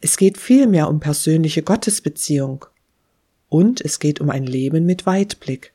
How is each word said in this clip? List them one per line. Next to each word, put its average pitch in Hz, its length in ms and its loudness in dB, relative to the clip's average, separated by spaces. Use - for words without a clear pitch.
Es - 160 -2
geht 196 200 4
vielmehr 214 520 4
um 151 120 0
persönliche 156 640 0
Gottesbeziehung. 147 1040 -4
Und 208 320 2
es - 180 -6
geht 147 220 -2
um 143 100 0
ein 135 140 -2
Leben 135 400 -2
mit 180 220 -2
Weitblick. 190 680 -4